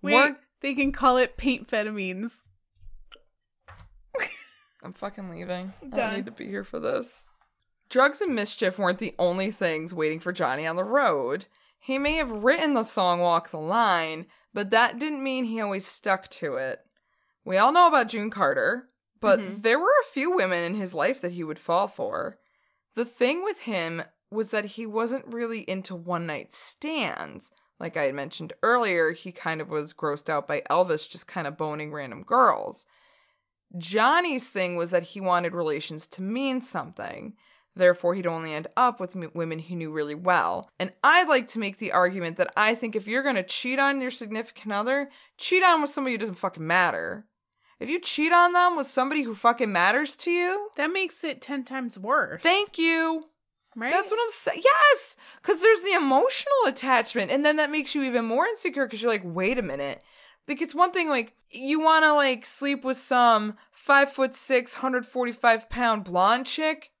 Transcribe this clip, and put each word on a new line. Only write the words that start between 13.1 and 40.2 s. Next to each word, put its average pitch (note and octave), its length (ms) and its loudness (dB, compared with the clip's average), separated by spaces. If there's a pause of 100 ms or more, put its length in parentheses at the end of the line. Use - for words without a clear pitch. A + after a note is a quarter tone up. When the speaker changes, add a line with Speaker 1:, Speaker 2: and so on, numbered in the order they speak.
Speaker 2:
Walk E3+ 300 2
the E3+ 80 -10
Line, E3 680 0 (280)
but G3+ 160 -4
that A#3 280 4
didn't D4 240 -6
mean C4 220 -2
he A3+ 160 -6
always G3 260 -4
stuck F#3+ 440 -2
to C#3+ 240 -6
it. C3 260 -6 (640)
We F#3 140 0
all A#3 140 6
know F4 160 8
about C4 200 4
June G#3+ 220 -4
Carter, E3+ 580 0 (320)
but G3 200 6
Speaker 1:
Mm-hmm. G#3 200 -10
Speaker 2:
there A3+ 180 4
were F#4+ 220 4
a - 120 -6
few D#4 220 -2
women F#3 300 2
in F3 100 -4
his F#3 200 -4
life F3 260 0
that F3 120 -6
he F3 120 -8
would D#3 140 -8
fall F3+ 280 0
for. - 520 -6 (560)
The A#3 100 -2
thing C4+ 380 -2
with G4+ 200 -6
him E3 400 -4 (280)
was G#3+ 200 -6
that G#3+ 140 -2
he G#3 220 -12
wasn't A3+ 460 -4
really A3+ 280 -6
into F#3+ 340 -6
one-night E3+ 580 -6
stands, - 1000 -6 (300)
like E3+ 160 -8
I D3 60 -2
had C3+ 100 -2
mentioned C#3+ 480 -10
earlier, G3 500 2
he E3+ 200 -12
kind D#3+ 280 -6
of D3 80 -8
was D#3 240 -6
grossed D3 380 -4
out D3 180 -2
by D#3+ 220 -2
Elvis E3 400 2
just - 180 -6
kind E3 180 -6
of D3 120 -10
boning D3+ 340 -6
random C#3 300 -12
girls. - 640 2 (920)
Johnny's B3 720 2
thing F3+ 260 -2
was E3+ 140 -2
that F3 120 2
he F#3+ 180 -12
wanted F3 340 0
relations D#3 540 -4
to - 140 -10
mean B3+ 380 -2
something. F3 760 -6 (400)
Therefore, F3+ 400 4
he'd F#3+ 120 -4
only E3 260 -4
end D#3 140 -6 (100)
up A#3+ 240 2
with F#3 160 -8
m-, E3+ 180 -8
women E3 240 -4
he E3 160 -12
knew D#3+ 160 -6
really D3+ 240 -4
well. E3+ 540 0 (100)